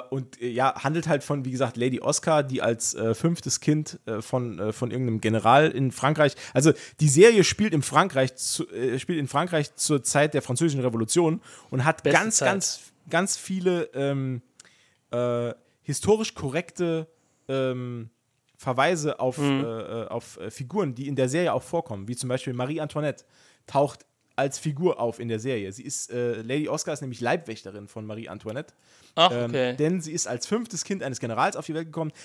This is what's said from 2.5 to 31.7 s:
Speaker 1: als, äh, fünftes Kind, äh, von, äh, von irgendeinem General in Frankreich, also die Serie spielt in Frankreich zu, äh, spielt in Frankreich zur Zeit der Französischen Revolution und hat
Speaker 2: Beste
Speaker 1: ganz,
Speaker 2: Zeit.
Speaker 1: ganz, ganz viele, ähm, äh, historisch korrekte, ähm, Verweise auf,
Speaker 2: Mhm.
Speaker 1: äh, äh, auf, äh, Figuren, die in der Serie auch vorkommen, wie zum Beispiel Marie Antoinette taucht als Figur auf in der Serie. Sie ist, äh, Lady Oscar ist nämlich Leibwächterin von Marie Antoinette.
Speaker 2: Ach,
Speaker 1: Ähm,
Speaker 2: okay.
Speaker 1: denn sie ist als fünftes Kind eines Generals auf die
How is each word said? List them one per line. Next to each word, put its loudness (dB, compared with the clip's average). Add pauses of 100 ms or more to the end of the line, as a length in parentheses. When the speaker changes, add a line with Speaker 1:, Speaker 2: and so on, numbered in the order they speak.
Speaker 1:
als, 0
äh, 2
fünftes -2
Kind, 0
äh, -4
von, -4
äh, -2
von -4
irgendeinem -2
General 6
in 0
Frankreich, 2 (180)
also 6 (260)
die 6
Serie 10
spielt 0
in 2
Frankreich 2
zu, -4
äh, -2
spielt -2
in -2
Frankreich 0
zur 2
Zeit 2
der 2
Französischen 0
Revolution 2 (280)
und 0
hat 0
Speaker 2:
Beste 4
Speaker 1:
ganz, 0
Speaker 2:
Zeit. 2
Speaker 1:
ganz, -2 (300)
ganz 0
viele, 0 (100)
ähm, -2 (680)
äh, 0 (300)
historisch 0
korrekte, -4 (400)
ähm, -4 (480)
Verweise 0
auf, -2
Speaker 2:
Mhm. 2
Speaker 1:
äh, -6
äh, -10
auf, -10
äh, -10
Figuren, -4
die -10
in -4
der 2
Serie 2
auch -2
vorkommen, -6
wie -6
zum -6
Beispiel -4
Marie -4
Antoinette -4 (400)
taucht 0 (300)
als -2
Figur 0
auf -2
in -6
der -2
Serie. -4
Sie -14
ist, -8
äh, -2
Lady -4
Oscar -4
ist -8
nämlich -8
Leibwächterin -4
von -12
Marie -10
Antoinette. -10 (400)
Speaker 2:
Ach, 6
Speaker 1:
Ähm, 0
Speaker 2:
okay. 0
Speaker 1:
denn 0
sie -8
ist -4
als -6
fünftes -4
Kind -6
eines -6
Generals -2
auf -8
die -6